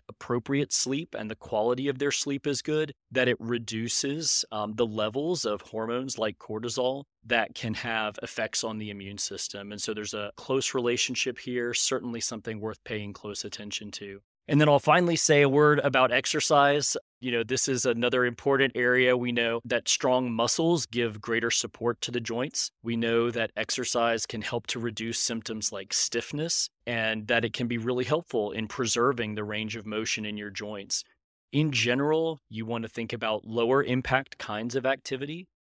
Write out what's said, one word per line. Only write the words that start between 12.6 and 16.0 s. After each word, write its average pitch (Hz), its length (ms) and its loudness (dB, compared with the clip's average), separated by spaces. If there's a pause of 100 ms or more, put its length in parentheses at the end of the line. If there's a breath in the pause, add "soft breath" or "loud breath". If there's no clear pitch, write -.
worth 107 240 -6
paying 104 260 -6
close 104 320 -8
attention 104 480 -10
to. 101 300 -12 (280)
And 147 120 6
then 151 80 8
I'll 143 100 8
finally 170 380 4
say 147 240 6
a 139 80 8
word 147 300 6
about 131 340 4